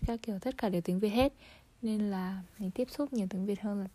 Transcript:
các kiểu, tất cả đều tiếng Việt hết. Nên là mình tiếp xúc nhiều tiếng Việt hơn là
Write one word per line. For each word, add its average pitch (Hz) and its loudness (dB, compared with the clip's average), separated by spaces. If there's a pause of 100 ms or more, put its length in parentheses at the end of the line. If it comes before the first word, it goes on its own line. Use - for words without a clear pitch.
các 233 -2
kiểu, 202 -4
tất 262 -2
cả 214 2
đều 180 2
tiếng 185 0
Việt 214 4
hết. 254 4 (480)
Nên 214 0
là 190 -4 (180)
mình 190 -2
tiếp 254 0
xúc 285 -2
nhiều 202 2
tiếng 190 -2
Việt 202 0
hơn 202 -2
là 190 -4